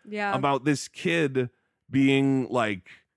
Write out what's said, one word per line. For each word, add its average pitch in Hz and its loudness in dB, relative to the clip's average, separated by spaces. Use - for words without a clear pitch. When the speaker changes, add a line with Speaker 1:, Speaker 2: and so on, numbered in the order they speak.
Speaker 1:
Yeah. 208 -4
Speaker 2:
about 135 0
this 143 0
kid 139 -2
being, 135 2
like, 107 -4